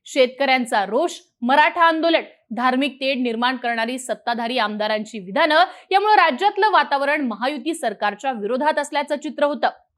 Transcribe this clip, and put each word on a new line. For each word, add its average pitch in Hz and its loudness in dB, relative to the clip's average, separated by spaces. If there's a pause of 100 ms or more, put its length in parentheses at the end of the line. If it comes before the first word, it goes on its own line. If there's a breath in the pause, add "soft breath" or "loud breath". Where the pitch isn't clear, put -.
शेतकऱ्यांचा 254 0
रोष, 277 -2 (280)
मराठा 302 2
आंदोलन, 330 4 (300)
धार्मिक 254 0
तेढ 269 -4
निर्माण 247 -2
करणारी 233 -4
सत्ताधारी 240 -4
आमदारांची 214 -2
विधानं 302 2 (260 loud breath)
यामुळे 403 4
राज्यातलं 381 2
वातावरण 294 2
महायुती 262 -4
सरकारच्या 214 -4
विरोधात 254 -2
असल्याचं 294 -4
चित्र 285 -4
होतं. 285 0 (300)